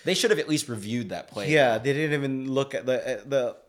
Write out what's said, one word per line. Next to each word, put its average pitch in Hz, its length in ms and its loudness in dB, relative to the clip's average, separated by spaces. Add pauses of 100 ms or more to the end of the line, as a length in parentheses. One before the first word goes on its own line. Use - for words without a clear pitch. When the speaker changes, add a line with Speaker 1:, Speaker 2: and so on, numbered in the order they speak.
Speaker 1:
They 185 80 2
should - 180 2
have 151 80 2
at - 80 -2
least 147 220 0
reviewed 110 400 -4
that 87 180 -8
play. 107 240 -4
Speaker 2:
Yeah, 127 280 6
they 135 120 -2
didn't 151 220 0
even 135 360 -2
look 135 240 0
at 123 120 -4
the, 127 340 -2
uh, - 60 -16
the, 131 320 0 (120)